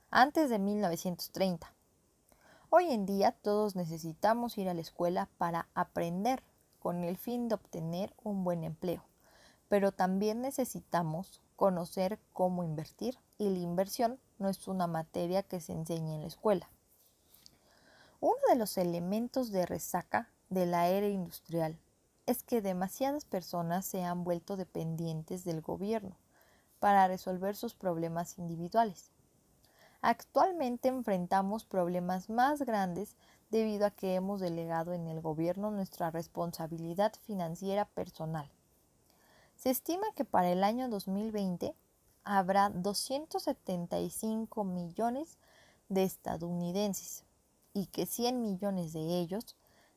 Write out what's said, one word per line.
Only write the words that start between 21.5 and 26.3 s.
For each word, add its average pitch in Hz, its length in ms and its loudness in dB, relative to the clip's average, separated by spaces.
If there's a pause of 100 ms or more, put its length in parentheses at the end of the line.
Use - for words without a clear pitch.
es 247 180 0
que 233 180 -2
demasiadas 196 640 -2
personas 175 600 -4
se 180 200 -4
han 175 180 -4
vuelto 175 320 -2
dependientes 165 880 -6
del 160 180 -4
gobierno 190 540 -4 (640)